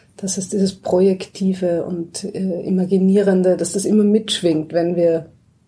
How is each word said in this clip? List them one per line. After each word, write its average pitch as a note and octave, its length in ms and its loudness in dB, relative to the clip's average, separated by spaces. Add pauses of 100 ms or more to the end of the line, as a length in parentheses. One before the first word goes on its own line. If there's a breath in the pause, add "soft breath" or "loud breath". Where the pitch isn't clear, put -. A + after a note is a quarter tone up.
(160 loud breath)
dass G3 220 -8
es F#3+ 100 -8
dieses F#3+ 260 0
Projektive F#3 1120 0
und, E3+ 400 -8
äh, F#3+ 380 -6
Imaginierende, F#3+ 920 2
dass E3 160 -4
das F#3+ 120 -4
immer G#3 200 4
mitschwingt, F3 680 0
wenn E3+ 240 0
wir E3 340 0 (380)